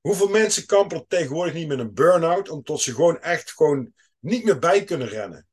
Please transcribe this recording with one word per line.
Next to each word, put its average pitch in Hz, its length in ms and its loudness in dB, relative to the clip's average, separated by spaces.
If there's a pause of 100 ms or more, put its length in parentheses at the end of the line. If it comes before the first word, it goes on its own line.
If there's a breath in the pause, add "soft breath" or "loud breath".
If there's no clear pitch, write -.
hoeveel 196 280 0
mensen 214 380 0
kampen 196 320 2
er - 100 -12
tegenwoordig 165 460 -2
niet 165 140 -8
met 139 100 -4
een 110 160 -8
burn-out, 175 540 2
omdat 151 320 -8
ze 123 140 -2
gewoon 165 260 2
echt 165 320 -6
gewoon 143 400 0 (260)
niet 214 260 -4
meer 185 140 2
bij 190 260 2
kunnen 139 240 -6
rennen? 98 440 -12